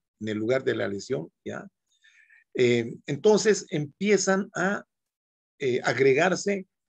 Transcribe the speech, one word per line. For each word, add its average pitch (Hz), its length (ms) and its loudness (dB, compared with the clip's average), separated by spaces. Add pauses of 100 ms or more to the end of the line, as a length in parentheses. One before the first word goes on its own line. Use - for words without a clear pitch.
(200)
en 107 80 -6
el 107 80 -4
lugar 123 260 -2
de 123 120 -2
la 107 140 -4
lesión, 127 440 -8 (100)
¿ya? - 240 -12 (880)
Eh, 120 540 0
entonces 196 640 2
empiezan 190 840 0
a, 185 300 -4 (760)
eh, 127 260 -2
agregarse 156 800 2 (220)